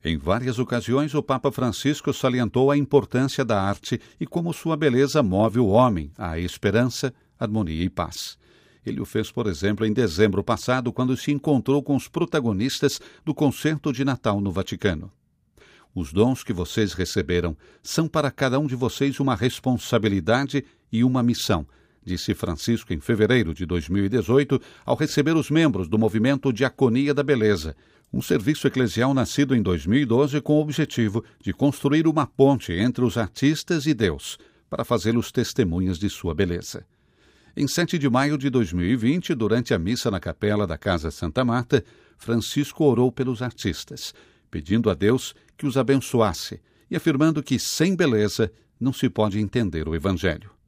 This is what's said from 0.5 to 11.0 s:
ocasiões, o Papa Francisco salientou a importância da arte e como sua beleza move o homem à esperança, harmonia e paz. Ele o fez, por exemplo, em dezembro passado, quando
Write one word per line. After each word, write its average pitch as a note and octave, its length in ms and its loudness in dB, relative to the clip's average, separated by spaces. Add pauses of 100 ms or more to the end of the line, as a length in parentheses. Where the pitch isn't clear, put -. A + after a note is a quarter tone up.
ocasiões, B2+ 540 -2
o D3+ 100 0
Papa C3+ 260 -2
Francisco C3+ 640 -2
salientou B2+ 580 0
a C#3+ 60 2
importância C3+ 720 2
da G#2+ 160 0
arte G2+ 400 -4 (180)
e D#3 60 -4
como E3+ 280 -4
sua D#3+ 220 -2
beleza C#3 480 2
move G2+ 360 2
o A#2+ 80 6
homem F#2+ 500 4
à E2 200 -6
esperança, A2+ 760 0 (260)
harmonia G2+ 440 -2
e F#2 60 0
paz. - 480 -8 (480)
Ele A#2 140 -6
o - 60 -6
fez, - 260 -4
por A#2 160 -4
exemplo, G2 380 0
em G#2+ 80 2
dezembro G2 500 2
passado, B2 480 -2
quando B2+ 240 -2